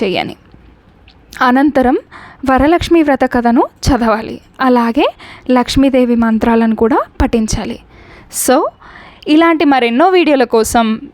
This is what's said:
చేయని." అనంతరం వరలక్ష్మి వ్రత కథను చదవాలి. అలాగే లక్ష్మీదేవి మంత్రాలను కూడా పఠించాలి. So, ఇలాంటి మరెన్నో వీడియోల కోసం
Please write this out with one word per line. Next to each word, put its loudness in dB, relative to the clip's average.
చేయని." -4
అనంతరం 0
వరలక్ష్మి 2
వ్రత 0
కథను 2
చదవాలి. -2
అలాగే 0
లక్ష్మీదేవి 0
మంత్రాలను 0
కూడా 0
పఠించాలి. -4
So, 2
ఇలాంటి 2
మరెన్నో 2
వీడియోల 2
కోసం 0